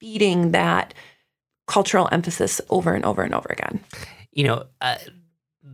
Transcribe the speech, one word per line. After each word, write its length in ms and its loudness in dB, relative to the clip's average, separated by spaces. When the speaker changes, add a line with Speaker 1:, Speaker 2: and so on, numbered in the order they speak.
Speaker 1:
feeding 520 2
that 420 2
cultural 460 2
emphasis 480 -2
over 240 2
and 120 -2
over 180 -2
and 120 -2
over 140 -4
again. 300 -6
Speaker 2:
You 140 0
know, 200 0
uh, 160 -2